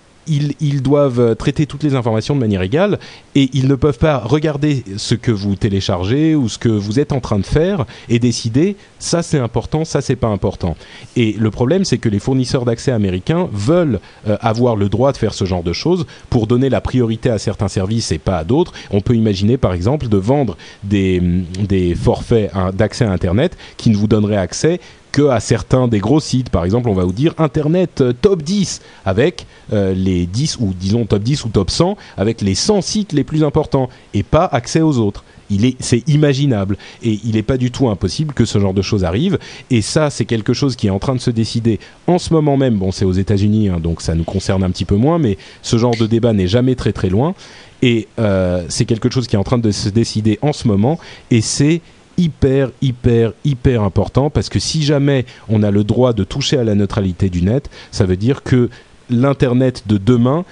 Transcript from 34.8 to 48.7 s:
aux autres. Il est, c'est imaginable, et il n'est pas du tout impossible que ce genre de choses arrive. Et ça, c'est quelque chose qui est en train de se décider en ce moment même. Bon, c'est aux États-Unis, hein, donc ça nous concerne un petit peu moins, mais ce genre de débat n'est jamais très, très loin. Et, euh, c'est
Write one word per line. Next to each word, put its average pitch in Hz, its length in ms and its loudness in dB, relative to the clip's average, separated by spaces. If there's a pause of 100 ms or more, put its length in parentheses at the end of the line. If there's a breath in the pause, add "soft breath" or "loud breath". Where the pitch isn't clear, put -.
aux 156 160 2
autres. 104 260 -2 (260 soft breath)
Il 101 140 2
est, 127 160 2
c'est 120 300 0
imaginable, 139 680 2 (260 loud breath)
et 107 220 0
il 113 120 -2
n'est 107 80 0
pas 135 120 -2
du 123 160 0
tout 131 160 0
impossible 107 460 -2
que 120 100 2
ce 107 160 0
genre 98 140 0
de 98 80 2
choses 92 240 0
arrive. 135 340 0 (300 loud breath)
Et 117 120 2
ça, 156 280 0
c'est 120 160 -4
quelque 113 260 -2
chose 123 240 0
qui - 120 -2
est - 20 2
en 98 100 0
train 131 160 -2
de 123 60 -4
se 123 100 0
décider 113 480 0 (280 loud breath)
en 175 120 2
ce - 140 -2
moment 147 240 2
même. 131 200 2
Bon, 95 140 0
c'est - 140 -2
aux 92 80 2
États-Unis, 104 560 2
hein, 87 100 -2
donc 82 220 -2
ça 82 140 -2
nous 82 100 0
concerne 95 400 -2
un 90 40 0
petit 92 140 -4
peu 101 140 0
moins, 151 200 2
mais 113 200 0 (240 loud breath)
ce - 160 0
genre 117 180 2
de 110 120 0
débat 113 260 2
n'est 92 160 2
jamais 127 260 2
très, 117 160 -2
très - 160 -4
loin. 123 280 0 (460 loud breath)
Et, 117 280 2 (100)
euh, 92 480 0
c'est - 160 -2